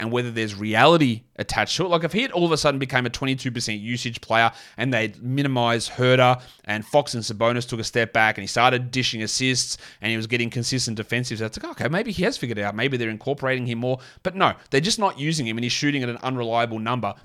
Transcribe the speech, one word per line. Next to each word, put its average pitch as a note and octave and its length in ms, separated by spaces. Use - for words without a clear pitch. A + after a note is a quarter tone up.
and A2+ 100
whether B2 200
there's A2 260
reality A#2 680
attached - 400
to E3+ 80
it. F#3 40
Like, E3+ 140
if D#3 100
he G#3+ 100
had - 100
all F3 120
of E3 60
a D#3 60
sudden C#3 240
became B2+ 260
a A#2+ 40
twenty-two C3 420
percent A2+ 280
usage A#2+ 400
player A2+ 300
and B2+ 160
they'd A2 300
minimized B2 720
Huerter B2+ 500
and G#2+ 200
Fox C#3+ 300
and A2+ 80
Sabonis A#2 460
took A#2 100
a A2 60
step A#2 280
back A2 260
and G2 40
he G#2+ 60
started B2 420
dishing A#2+ 320
assists B2+ 560
and G#2+ 100
he A2+ 60
was A2+ 100
getting A#2 240
consistent A#2+ 460
defensive, A#2 420
that's A2 240
like, E4 100
"Okay, - 160
maybe G#3 220
he F3+ 140
has B3+ 120
figured A#2 220
it G2+ 40
out. G2+ 120
Maybe C3 220
they're A#2 120
incorporating C3 580
him A#2 120
more." B2+ 220
But F#3 100
no, E3+ 200
they're C#3 100
just G#3+ 180
not G3 180
using D3+ 300
him A2 100
and A#2 60
he's A#2+ 100
shooting C#3+ 300
at A#2+ 60
an A#2+ 120
unreliable A#2 600
number A2 340